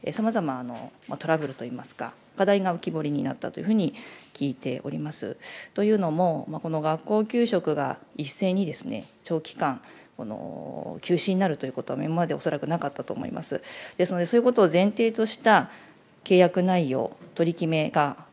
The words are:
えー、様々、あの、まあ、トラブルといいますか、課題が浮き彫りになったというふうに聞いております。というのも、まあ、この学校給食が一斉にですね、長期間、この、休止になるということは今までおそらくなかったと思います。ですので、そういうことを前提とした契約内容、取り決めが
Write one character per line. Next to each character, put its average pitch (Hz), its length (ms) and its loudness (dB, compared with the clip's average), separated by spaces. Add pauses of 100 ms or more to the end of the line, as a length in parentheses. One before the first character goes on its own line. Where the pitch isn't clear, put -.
え - 80 -6
ー、 - 20 -8
様 220 200 0
々、 156 260 0
あ 127 40 -8
の、 123 300 -12 (140)
ま - 80 -6
あ、 143 40 -12
ト 160 100 -8
ラ 160 100 4
ブ 147 80 -4
ル 131 80 -6
と - 100 -10
い 123 40 -8
い - 20 -8
ま 123 140 -10
す - 100 -20
か、 120 180 -8 (240)
課 196 100 4
題 202 140 4
が 185 140 0
浮 170 40 -6
き 175 120 -6
彫 160 120 -4
り 147 80 -2
に 143 140 -2
な 135 80 -2
っ - 40 -8
た - 140 -8
と - 100 -12
い 160 40 -8
う - 20 -2
ふ 202 40 0
う 220 40 6
に 190 200 2 (380)
聞 139 180 -4
い 127 40 -6
て 131 300 -6
お 143 60 -6
り 151 80 -6
ま 151 140 -8
す。 - 240 -10 (380)
と 202 80 0
い 208 80 4
う 214 80 6
の 175 120 2
も、 165 380 2
ま 156 100 -6
あ、 - 20 -8
こ 165 100 -6
の 156 100 0
学 156 240 0
校 214 200 2
給 240 220 2
食 175 280 0
が 139 240 -2 (180)
一 147 140 -6
斉 185 240 0
に 196 100 2
で 151 100 -4
す - 100 -14
ね、 107 220 -8 (180)
長 160 160 -2
期 - 160 -18
間、 135 240 -2 (360)
こ - 80 -12
の、 - 760 -10
休 175 120 0
止 185 200 0
に 185 40 2
な 190 100 2
る 151 80 0
と - 100 -6
い - 20 -4
う 131 40 -8
こ 127 100 -6
と - 120 -6
は 143 80 -4
今 160 120 -2
ま 170 120 2
で 160 80 -2
お 143 60 -6
そ - 80 -2
ら 151 100 -2
く - 80 -6
な 160 120 0
か 143 100 -4
っ 139 40 -8
た - 120 -10
と - 80 -8
思 - 140 -6
い - 60 -8
ま - 100 -8
す。 - 180 -6 (360)
で 180 100 4
す 180 60 -4
の 180 60 0
で、 175 80 2
そ 240 100 2
う - 20 8
い - 20 8
う 233 40 2
こ 247 80 6
と 233 100 6
を 175 100 8
前 185 180 6
提 226 220 0
と 220 140 0
し - 120 -6
た 190 320 6 (540)
契 185 120 6
約 180 260 6
内 180 280 2
容、 127 200 -2 (240)
取 170 180 0
り - 20 -2
決 170 120 -2
め 160 240 2
が 147 260 2 (160)